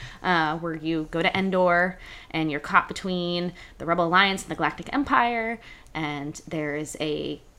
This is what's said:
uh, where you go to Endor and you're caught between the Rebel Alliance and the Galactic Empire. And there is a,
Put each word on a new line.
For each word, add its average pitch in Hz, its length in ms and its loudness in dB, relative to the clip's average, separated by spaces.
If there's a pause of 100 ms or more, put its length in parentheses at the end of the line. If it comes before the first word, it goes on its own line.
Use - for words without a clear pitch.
(220)
uh, 165 380 2
where 165 160 -4
you 156 340 -2
go 165 140 -2
to 185 140 2
Endor 185 600 4 (320)
and 160 220 -2
you're 147 80 -4
caught 185 280 2
between 175 680 -4 (260)
the 147 60 -8
Rebel 170 200 4
Alliance 190 380 4
and - 80 -10
the 175 40 -2
Galactic - 380 -2
Empire. 240 640 2 (360)
And 147 520 -6
there 151 280 -2
is 151 240 -6
a, 151 420 -4 (180)